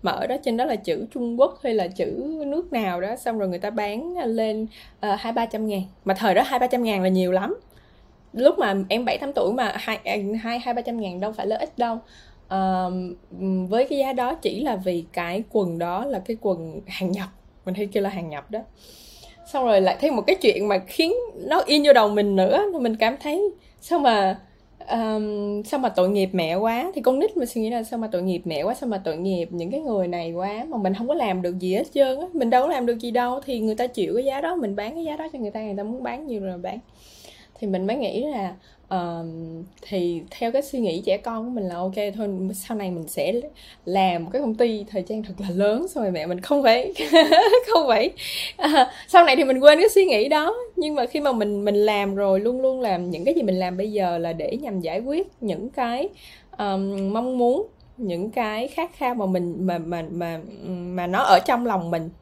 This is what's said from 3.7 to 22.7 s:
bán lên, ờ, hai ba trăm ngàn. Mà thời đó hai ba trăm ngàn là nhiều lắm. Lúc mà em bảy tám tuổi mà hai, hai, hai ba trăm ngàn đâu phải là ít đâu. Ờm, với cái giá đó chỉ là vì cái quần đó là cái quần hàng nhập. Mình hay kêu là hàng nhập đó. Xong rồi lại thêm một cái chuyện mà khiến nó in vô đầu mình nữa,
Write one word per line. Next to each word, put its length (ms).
bán 480
lên, 500
ờ, 160
hai 180
ba 120
trăm 220
ngàn. 140
Mà 80
thời 200
đó 120
hai 140
ba 80
trăm 160
ngàn 200
là 60
nhiều 220
lắm. 240
Lúc 260
mà 160
em 160
bảy 120
tám 160
tuổi 200
mà 220
hai, 240
hai, 180
hai 140
ba 80
trăm 200
ngàn 180
đâu 120
phải 160
là 100
ít 200
đâu. 200
Ờm, 680
với 180
cái 140
giá 140
đó 220
chỉ 240
là 160
vì 380
cái 380
quần 280
đó 260
là 140
cái 220
quần 460
hàng 240
nhập. 160
Mình 100
hay 100
kêu 180
là 60
hàng 200
nhập 220
đó. 80
Xong 200
rồi 160
lại 180
thêm 160
một 120
cái 80
chuyện 320
mà 100
khiến 260
nó 300
in 200
vô 80
đầu 160
mình 260
nữa, 280